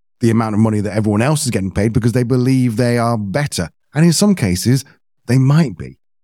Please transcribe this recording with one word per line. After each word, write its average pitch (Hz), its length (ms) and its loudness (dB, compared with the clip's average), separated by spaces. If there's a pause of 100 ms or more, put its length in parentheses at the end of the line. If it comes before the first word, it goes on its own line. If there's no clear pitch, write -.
(200)
the 117 100 2
amount 110 240 0
of 101 60 2
money 110 200 2
that 98 140 -4
everyone 107 280 0
else 147 240 0
is 127 40 -4
getting 98 220 -4
paid 107 220 0
because 117 180 0
they 123 100 0
believe 123 540 0
they 120 220 0
are 117 180 -2
better." 101 540 -4 (240)
And 151 100 2
in 170 80 6
some 202 220 2
cases, 113 500 0 (420)
they 123 120 2
might 131 400 2
be. 65 200 -14 (260)